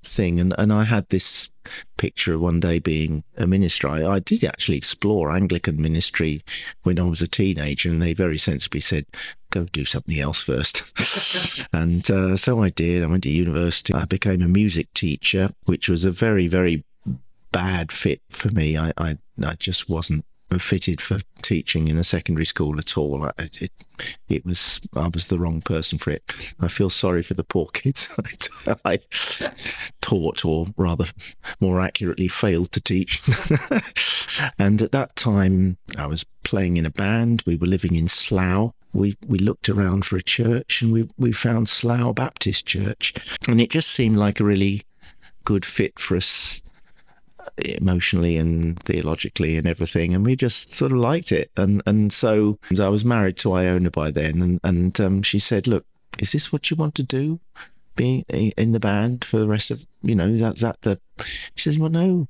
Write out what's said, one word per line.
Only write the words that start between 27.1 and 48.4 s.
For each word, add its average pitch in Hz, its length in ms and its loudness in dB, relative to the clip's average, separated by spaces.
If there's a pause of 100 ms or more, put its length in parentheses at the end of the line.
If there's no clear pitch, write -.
for - 120 -4
the 90 100 -2
poor 85 300 -2
kids - 340 0 (600)
<laughs> 101 180 -2
I 85 140 2 (1000)
taught, - 440 0
or 82 220 0 (100)
rather, 85 280 0 (540)
more 92 220 2
accurately, 92 480 -2
failed 90 420 0
to - 100 -2
teach. - 460 -2
<laughs> - 40 4 (1300)
And 104 220 4
at 117 100 0
that 135 240 -2
time, 95 640 2 (200)
I 73 80 -6
was 76 180 -4 (200)
playing 90 340 0
in 82 80 0
a 78 60 -4
band. 113 540 0
We 85 120 0
were 87 100 0
living 90 280 0
in 82 120 2
Slough. 95 640 0 (200)
We, 101 240 0 (100)
we 101 120 2
looked 101 280 0
around 98 380 2
for - 100 -2
a 90 80 -2
church, - 580 0
and 113 120 4
we, 113 240 2
we 120 140 2
found 113 360 0
Slough 120 480 0
Baptist - 520 -2
Church. - 460 -2 (340)
And 117 120 4
it 117 120 2
just 160 180 2
seemed 110 280 4
like 104 220 2
a 107 60 4
really 98 380 2 (600)
good 101 220 0
fit - 340 -2
for - 160 -2
us - 460 -2 (1040)
emotionally 87 720 0
and 82 460 0